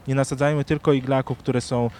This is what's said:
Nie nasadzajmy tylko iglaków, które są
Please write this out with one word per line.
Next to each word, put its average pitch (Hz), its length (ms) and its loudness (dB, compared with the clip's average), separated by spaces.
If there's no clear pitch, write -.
Nie 135 60 0
nasadzajmy 143 500 0
tylko 156 280 0
iglaków, 131 460 0
które 127 220 -2
są 120 400 -2